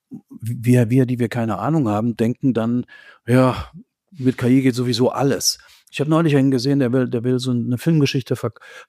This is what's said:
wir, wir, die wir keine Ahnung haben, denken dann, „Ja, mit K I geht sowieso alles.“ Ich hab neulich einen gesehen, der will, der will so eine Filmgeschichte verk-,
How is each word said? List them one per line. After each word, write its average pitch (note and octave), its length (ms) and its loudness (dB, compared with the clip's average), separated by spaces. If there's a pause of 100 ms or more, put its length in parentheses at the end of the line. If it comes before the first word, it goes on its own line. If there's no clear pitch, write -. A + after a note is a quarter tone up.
(420)
wir, A#2+ 480 2
wir, C3 160 2
die A#2+ 140 -2
wir A#2 100 -2
keine A2+ 300 -4
Ahnung C3+ 300 0
haben, A2 260 0
denken A#2+ 380 0
dann, A#2 320 -2 (420)
„Ja, B2 440 2 (400)
mit C3 260 -2
K B2 100 -2
I C3 140 4
geht B2+ 140 2
sowieso B2 340 0
alles.“ B2 500 -2 (320)
Ich - 80 -8
hab C#3+ 80 -4
neulich D#3 280 2
einen C3+ 160 4
gesehen, C3+ 280 0
der B2 140 0
will, B2+ 160 0
der A#2+ 140 -4
will B2+ 160 0
so B2+ 100 -4
eine A#2+ 300 -2
Filmgeschichte C#3+ 560 0
verk-, - 260 -6 (280)